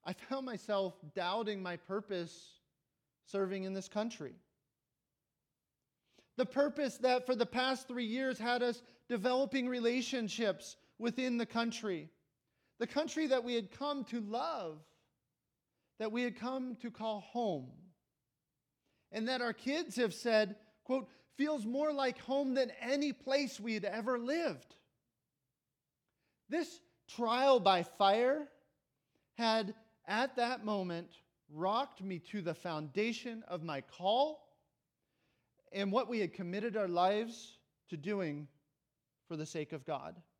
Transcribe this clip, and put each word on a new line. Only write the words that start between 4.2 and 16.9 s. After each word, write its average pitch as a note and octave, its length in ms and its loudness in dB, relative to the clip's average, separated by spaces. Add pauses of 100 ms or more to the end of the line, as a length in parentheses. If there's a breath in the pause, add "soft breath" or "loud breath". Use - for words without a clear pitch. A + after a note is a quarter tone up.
The B3 80 2
purpose C#4+ 520 0
that B3+ 280 4
for B3+ 100 2
the A3+ 100 4
past B3+ 420 0
three B3 180 -4
years B3+ 320 -2
had A#3+ 260 0
us A#3+ 180 0 (280 loud breath)
developing B3+ 580 2
relationships A#3 1080 0 (220 soft breath)
within A#3+ 380 0
the A#3 80 0
country. G#3+ 640 -2 (680)
The A#3+ 80 -2
country D#4 400 0
that B3 160 4
we A#3+ 120 0
had G#3 160 -2
come C#4+ 340 -4
to A#3 160 -4
love, G#3 580 -4 (1200)
that A3 120 -4
we A#3+ 120 0
had A#3+ 140 -2
come B3+ 440 -4
to A#3+ 100 -8